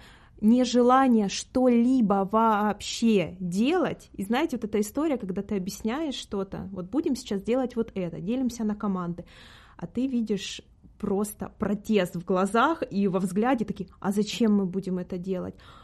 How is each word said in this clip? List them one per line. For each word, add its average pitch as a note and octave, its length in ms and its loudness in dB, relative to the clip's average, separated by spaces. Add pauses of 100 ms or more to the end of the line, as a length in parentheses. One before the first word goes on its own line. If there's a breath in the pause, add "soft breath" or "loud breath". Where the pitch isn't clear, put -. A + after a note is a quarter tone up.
(400 loud breath)
нежелание B3 880 6
что-либо A#3 1000 2
вообще G#3 1080 2
делать. G3+ 720 -2
И - 100 -10
знаете, A#3+ 340 -2
вот A3 60 -6
эта G#3 160 -2
история, C#4 380 -2
когда F#3+ 260 -6
ты G#3 120 -6
объясняешь A3 600 -6
что-то, G3 560 -8
вот F#3 180 -10
будем D4+ 260 -2
сейчас G3 280 -6
делать B3 320 -2
вот A3+ 200 -4
это, E3 260 -6
делимся A#3 420 -4
на G#3+ 120 -2
команды, F3+ 500 -6 (520 loud breath)
а - 100 -10
ты C4 200 -4
видишь G#3+ 540 -4 (360)
просто G3 600 -4
протест G3+ 580 0
в E3+ 80 -6
глазах A3 680 2
и G3+ 160 0
во F#3 120 0
взгляде G#3 460 0
такие: F#3+ 240 -8 (100)
"А - 120 -2
зачем G#3 440 2
мы G3 120 2
будем F#3 320 -4
это F3+ 180 -8
делать? F3+ 380 -6 (280 loud breath)